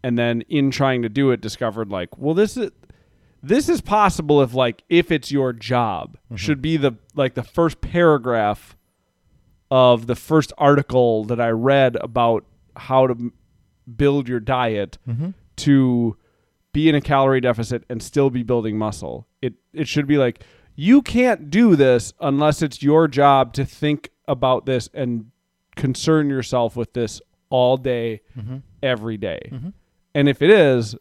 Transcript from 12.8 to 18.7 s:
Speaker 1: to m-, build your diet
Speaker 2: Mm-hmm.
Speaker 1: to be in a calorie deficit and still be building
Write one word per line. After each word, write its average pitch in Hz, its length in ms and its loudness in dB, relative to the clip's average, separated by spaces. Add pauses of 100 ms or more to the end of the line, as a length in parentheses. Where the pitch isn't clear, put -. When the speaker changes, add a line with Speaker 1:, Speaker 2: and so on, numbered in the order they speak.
Speaker 1:
to 127 60 -2
m-, 120 200 -8 (600)
build 143 340 0
your 123 100 -4
diet 113 580 -4 (100)
Speaker 2:
Mm-hmm. 131 220 -6 (280)
Speaker 1:
to 123 600 2 (560)
be 156 160 2
in 151 60 2
a 143 60 0
calorie 135 400 2
deficit 117 480 -2
and 113 140 -8
still 139 260 0
be 123 140 -4
building 110 340 -2